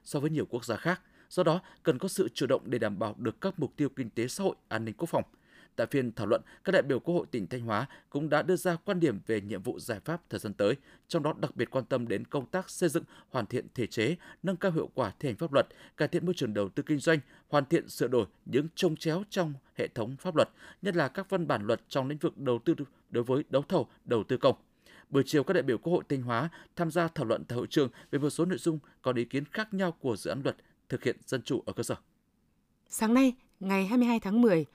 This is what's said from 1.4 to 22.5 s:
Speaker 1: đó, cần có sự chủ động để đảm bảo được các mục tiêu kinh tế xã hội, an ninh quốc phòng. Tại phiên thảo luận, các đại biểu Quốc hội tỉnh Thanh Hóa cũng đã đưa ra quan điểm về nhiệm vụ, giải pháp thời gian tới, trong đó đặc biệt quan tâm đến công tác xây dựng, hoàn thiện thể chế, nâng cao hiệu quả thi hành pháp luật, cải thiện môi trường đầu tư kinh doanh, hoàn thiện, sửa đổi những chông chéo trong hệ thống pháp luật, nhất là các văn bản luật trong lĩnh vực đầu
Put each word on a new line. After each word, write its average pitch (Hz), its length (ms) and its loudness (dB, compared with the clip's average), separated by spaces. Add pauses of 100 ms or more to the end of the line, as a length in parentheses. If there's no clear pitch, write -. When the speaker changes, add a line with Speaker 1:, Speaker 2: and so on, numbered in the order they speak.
Speaker 1:
đó, 170 180 2 (220)
cần 139 160 2
có 190 80 -2
sự - 220 -2
chủ - 180 -4
động 127 180 2
để 113 140 -2
đảm 104 200 -2
bảo 104 180 -4
được 113 240 -6
các 190 180 -4
mục 135 160 -4
tiêu 143 140 0
kinh 120 200 -8
tế 117 180 -2
xã 196 160 -6
hội, 190 120 0 (120)
an 110 180 -4
ninh 110 120 -8
quốc 165 120 -4
phòng. 143 140 0 (520)
Tại 113 120 0
phiên 127 240 0
thảo 107 160 -4
luận, 113 140 2 (220)
các - 80 0
đại 175 100 6
biểu 131 180 0
Quốc 175 160 -2
hội - 160 -2
tỉnh 104 160 -4
Thanh 127 140 -8
Hóa 113 260 -2 (220)
cũng 151 200 -4
đã 147 120 4
đưa 160 140 0
ra 170 200 0
quan 190 240 -4
điểm 131 280 2
về 110 140 0
nhiệm 101 200 -8
vụ, 120 180 -6
giải 110 200 -6
pháp 165 300 -8
thời - 100 -4
gian 104 140 -8
tới, 104 220 2 (320)
trong 160 160 0
đó 151 160 0
đặc - 160 -4
biệt 120 160 -2
quan 127 140 -2
tâm 120 220 -2
đến 110 180 -2
công 131 200 -4
tác 185 240 -6
xây 175 200 0
dựng, 151 140 -2 (260)
hoàn 120 160 -2
thiện - 280 -4
thể 113 140 -2
chế, 120 280 0 (280)
nâng 180 120 -2
cao 190 160 0
hiệu 151 220 -2
quả 110 260 -2
thi 147 100 -2
hành 110 60 -4
pháp 165 180 -4
luật, - 140 4 (300)
cải 151 100 2
thiện 170 180 -2
môi 180 80 0
trường 120 200 -2
đầu 101 160 0
tư 147 140 -4
kinh 147 160 0
doanh, 165 200 4 (280)
hoàn 143 180 2
thiện, - 240 0
sửa - 180 -2
đổi 123 180 4 (200)
những 143 300 0
chông 165 200 2
chéo 165 340 -2
trong 165 240 -2 (220)
hệ 107 120 -2
thống 117 320 -6
pháp 180 160 -6
luật, 135 140 4 (320)
nhất 185 140 -2
là 156 120 2
các 190 220 -8
văn 180 180 0
bản 110 200 0
luật 117 220 2
trong 131 180 -2
lĩnh 147 100 -6
vực 156 200 -2
đầu 123 280 0